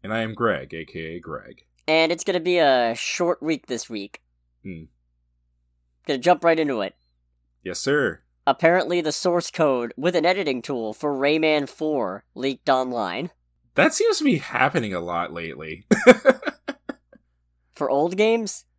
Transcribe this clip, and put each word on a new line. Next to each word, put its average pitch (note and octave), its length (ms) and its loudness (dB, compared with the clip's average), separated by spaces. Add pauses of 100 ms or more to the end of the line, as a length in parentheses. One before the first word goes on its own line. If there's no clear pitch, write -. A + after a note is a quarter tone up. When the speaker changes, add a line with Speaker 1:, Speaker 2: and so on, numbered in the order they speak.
Speaker 1:
And G#2 80 -6
I A2+ 80 -2
am A2 140 -6
Greg, F#2+ 380 -2
A E2 120 -10
K D#2+ 320 -12
A F2 40 -12
Greg. - 440 -14 (240)
Speaker 2:
And D#3+ 240 4
it's E3+ 100 -4
gonna F3+ 180 0
be F3 180 0
a B2+ 360 4
short - 480 -2
week D3+ 240 -4
this A#2+ 240 -8
week. G#2 300 -12 (420)
Speaker 1:
Hmm. E2 220 -14 (1200)
Speaker 2:
Gonna C#3 140 -2
jump E3+ 240 2
right E3 160 4
into C#3 220 0
it. F#2+ 120 -6 (720)
Speaker 1:
Yes, F2+ 160 -8
sir. C3+ 420 0 (240)
Speaker 2:
Apparently E3+ 540 2
the D#3 120 -2
source F3 380 -2
code B2+ 460 0
with F3 200 -2
an D#3 80 2
editing E3 380 0
tool A2+ 320 -6
for D3 180 -4
Rayman D3 560 2
four B2 560 -4 (120)
leaked C3+ 320 -4
online. B2+ 640 -2 (440)
Speaker 1:
That F#3+ 200 4
seems A4 240 2
to D#4 60 -4
be G3+ 140 4
happening B2+ 560 0
a F2 60 -4
lot E2+ 320 -4
lately. D#2+ 540 -12 (200)
<laughs> - 1700 0
Speaker 2:
For - 160 -4
old E3 260 0
games? A3 480 0 (140)